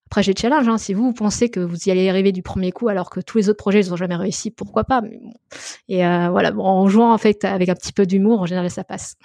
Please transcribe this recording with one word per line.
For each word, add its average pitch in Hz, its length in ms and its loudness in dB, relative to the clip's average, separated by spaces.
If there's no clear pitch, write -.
après, 202 140 0
j'ai 196 80 2
le 190 80 -6
challenge, 269 260 2
hein, 226 100 2
si 208 160 -6
vous, 202 120 0
vous 254 80 2
pensez 220 380 0
que 190 100 -6
vous 175 260 -6
y 190 60 4
allez 185 160 2
arriver 190 240 2
du 185 100 -6
premier 185 300 -4
coup 240 160 -4
alors 190 220 -2
que 185 100 -8
tous - 180 -4
les 202 100 2
autres 208 100 0
projets, 202 200 2
ils 185 140 2
ont 175 40 -4
jamais 175 200 -4
réussi, 185 340 -6
pourquoi 208 320 -6
pas, 254 200 0
mais - 200 -14
bon. - 100 -20
Et, 180 160 0
euh, 175 260 2
voilà, 180 200 2
bon, 202 140 -4
en 190 240 4
jouant, 226 240 6
en 220 60 4
fait, 208 260 2
avec 185 240 0
un 180 80 0
petit - 160 -12
peu 196 140 2
d'humour, 196 340 2
en 180 60 -2
général, 180 260 -4
ça - 100 -10
passe. - 320 -14